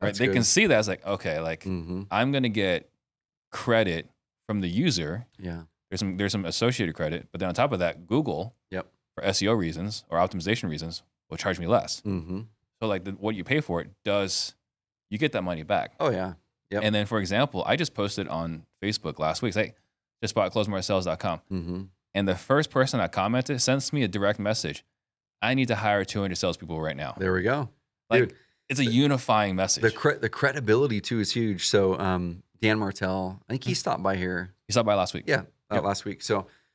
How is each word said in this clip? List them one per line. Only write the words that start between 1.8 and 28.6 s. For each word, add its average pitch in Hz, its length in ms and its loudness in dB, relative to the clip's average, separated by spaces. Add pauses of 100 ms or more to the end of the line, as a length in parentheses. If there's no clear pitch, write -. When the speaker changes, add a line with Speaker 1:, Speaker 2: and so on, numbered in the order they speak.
Speaker 1:
I'm 117 220 2
gonna 131 160 2
get 98 420 0 (600)
credit 95 600 2 (360)
from 104 140 -2
the 92 80 0
user." 95 580 0 (120)
Speaker 2:
Yeah. 85 240 -8 (280)
Speaker 1:
There's 95 100 -4
some, 95 160 -2
there's 98 160 2
some 98 120 -2
associated 104 500 0
credit, 80 360 -4
but - 100 -12
then 92 80 -2
on 87 60 -2
top 127 180 2
of 101 60 0
that, 85 280 -2
Google 113 480 -2 (160)
Speaker 2:
Yep. 92 160 -8 (280)
Speaker 1:
for - 100 -6
S - 180 0
E 95 60 2
O 110 40 4
reasons 92 560 -2
or 82 100 0
optimization 92 500 0
reasons 80 340 -8 (280)
will 80 60 -8
charge 87 220 -2
me 85 80 -6
less. - 360 0
Speaker 2:
Mm-hmm. 92 380 -6 (400)
Speaker 1:
So, 110 80 -2
like, 95 160 -2
the, 98 80 -8
what 104 220 -4
you 92 100 -8
pay 139 160 0
for 87 200 -2
it - 100 -8 (140)
does, 101 500 0 (560)
you 107 80 -4
get 147 140 0
that 101 100 -2
money 87 200 -4
back. 82 380 -2
Speaker 2:
Oh, 156 100 2
yeah. 92 240 -4 (360)
Yep. 101 120 -2
Speaker 1:
And 107 120 2
then, 104 120 2
for 110 140 0
example, 98 460 0
I 120 100 2
just 160 180 -2
posted 101 340 -4
on 82 380 -6 (160)
Facebook 95 380 -4
last 78 220 0
week, 120 80 0
it's 92 60 -4
like, 107 200 -2 (460)
"Just 110 120 -4
bought 98 160 2
close 107 160 0
more 98 160 -2
sales 95 220 0
dot 82 160 -2
com." 85 200 -4 (100)
Speaker 2:
Mm-hmm. 90 320 -6 (320)
Speaker 1:
And 98 140 2
the 92 60 4
first 143 360 0
person 131 280 2
I 95 80 2
commented 120 560 0
sends 135 300 0
me 147 100 0
a 110 60 2
direct 101 320 2
message, 101 440 -2 (560)
"I 117 140 2
need 131 140 2
to 113 80 2
hire 104 280 2
two 104 160 -4
hundred 98 160 -2
salespeople 85 440 -4
right 78 160 -4
now." 69 200 -8
Speaker 2:
There 92 160 0
we 92 100 2
go. 127 280 0 (400)
Speaker 1:
Like, 120 200 4
Speaker 2:
Dude, - 40 -18 (340)